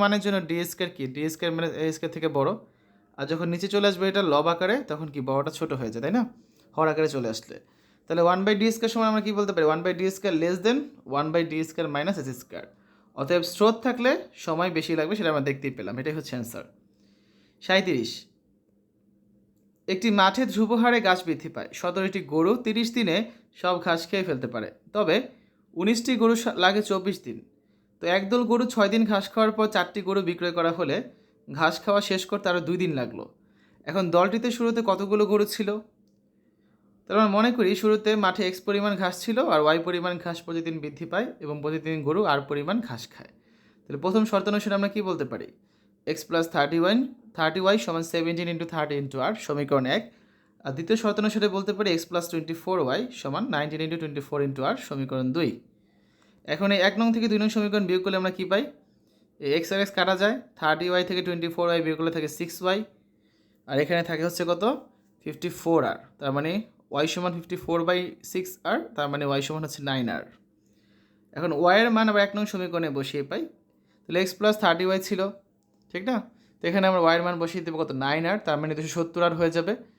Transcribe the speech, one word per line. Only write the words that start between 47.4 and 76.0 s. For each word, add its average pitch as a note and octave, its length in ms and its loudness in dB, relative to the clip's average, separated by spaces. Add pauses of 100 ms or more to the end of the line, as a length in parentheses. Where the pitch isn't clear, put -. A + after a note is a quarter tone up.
ওয়াই G3 220 6
সমান E3 180 -4 (100)
সেভেন্টিন E3+ 400 -2
into E3 200 -6
থার্টি D3+ 280 -2
into C#3 240 -8
আর G#3 80 0 (120)
সমীকরণ C#3+ 400 0 (100)
এক। A3+ 80 -2 (640)
আর C#3 120 -4
দ্বিতীয় E3+ 240 0
শর্ত G#3+ 220 0
অনুসারে G#3+ 240 2 (100)
বলতে G3 200 -2
পারি G3+ 180 0
এক্স E3 140 -4
প্লাস E3+ 220 -2
টোয়েন্টি D#3+ 300 -6
ফোর F#3 240 -2
ওয়াই C#3 160 0 (200)
সমান D3+ 220 -4 (120)
নাইনটিন D3+ 300 -4
into D#3+ 160 -4
টোয়েন্টি C#3+ 260 -8
ফোর D3 100 -4 (100)
into C3+ 140 -6 (120)
r - 20 -2 (120)
সমীকরণ C3 480 -4
দুই। D#3+ 140 2 (1040)
এখন G3 220 0
এই F#3+ 120 2
এক G3+ 120 2
নং A#3 160 4
থেকে A3+ 160 2
দুই G#3+ 100 4
নং G#3+ 140 2
সমীকরণ G#3 340 0
বিয়োগ F#3 160 2
করলে F#3+ 160 0
আমরা F#3 160 0
কী F#3 140 -4
পাই? G#3 120 4 (800)
এই C#3+ 120 0
এক্স E3 160 -2
আর G3 100 2
এক্স G3+ 140 -2
কাটা F#3+ 240 4
যায়, G#3+ 140 4 (240)
থার্টি D#3 320 2
ওয়াই F3+ 180 4
থেকে F3+ 180 0
টোয়েন্টি E3+ 280 -2
ফোর F3 140 0
ওয়াই E3+ 160 2
বিয়োগ D#3 140 0
করলে D#3+ 180 0
থাকে D3+ 200 -2
সিক্স E3+ 260 -8
ওয়াই, F#3+ 160 2 (920)
আর C3+ 140 -2
এখানে E3+ 260 2
থাকে D#3+ 180 -2
হচ্ছে E3+ 240 -4
কত? E3+ 120 0 (580)
ফিফটি D3+ 280 -8 (120)
ফোর E3 180 4 (120)
আর। - 80 -8 (200)
তার C#3 180 -2
মানে D#3 140 -2 (400)
ওয়াই D3 220 0
সমান F3+ 240 -2
ফিফটি F3 260 -8
ফোর E3+ 140 -2 (120)
বাই F3+ 100 2 (320)
সিক্স F#3 200 -6 (200)
আর, B3+ 80 0 (160)
তার D3 160 -2
মানে C#3+ 180 -4
ওয়াই C#3 180 0
সমান D#3 180 -6
হচ্ছে C#3+ 240 -12
নাইন C3 180 -2 (100)
আর। - 60 -8 (1120)
এখন E3 140 -2 (100)
ওয়াইয়ের G3+ 340 6
মান A3 160 6
আবার G#3 140 6
এক G3+ 120 -4
নং G#3 140 0
সমীকরণে E3+ 460 -2
বসিয়ে C#3+ 320 -4
পাই। G#3 120 -4 (600)
তাহলে E3+ 200 0
এক্স F#3 140 -2
প্লাস G#3+ 260 4
থার্টি F3 260 4
ওয়াই F#3+ 180 2
ছিল, F#3+ 140 -2 (720)
ঠিক F3+ 140 -6